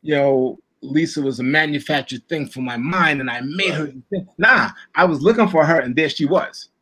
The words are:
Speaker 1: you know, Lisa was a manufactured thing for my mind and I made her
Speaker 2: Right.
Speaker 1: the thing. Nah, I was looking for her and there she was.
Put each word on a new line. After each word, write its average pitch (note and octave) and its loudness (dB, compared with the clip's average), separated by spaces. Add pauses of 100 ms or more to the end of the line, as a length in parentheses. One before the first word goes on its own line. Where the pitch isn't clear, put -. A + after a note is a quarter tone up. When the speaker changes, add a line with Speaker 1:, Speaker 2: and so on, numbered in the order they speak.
Speaker 1:
you D#3 -2
know, C3+ 2 (220)
Lisa D3+ -2
was C3+ -2
a B2 -4
manufactured C#3+ -2
thing D3+ -6
for - -12
my B2 -6
mind D#3 0
and C3 -6
I A#2+ -6
made E3+ -4
her D#3 -4
Speaker 2:
Right. C3+ -10 (160)
Speaker 1:
the G3 -6
thing. F#3 -10 (100)
Nah, E3 4 (240)
I F3 4
was D#3 0
looking A3 4
for E3 4
her D#3+ 4
and B2 -4
there D#3 2
she D3+ -4
was. - -2 (120)